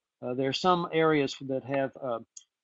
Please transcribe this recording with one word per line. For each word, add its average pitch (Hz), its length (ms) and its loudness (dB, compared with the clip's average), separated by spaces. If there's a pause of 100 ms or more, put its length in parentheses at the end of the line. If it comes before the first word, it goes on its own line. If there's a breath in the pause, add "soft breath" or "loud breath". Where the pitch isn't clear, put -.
(220)
Uh, 123 140 -4
there 135 140 0
are 131 40 -4
some 180 400 2
areas 156 480 4
that 131 220 -4
have, 135 280 -2 (100)
uh, 117 180 -4 (440)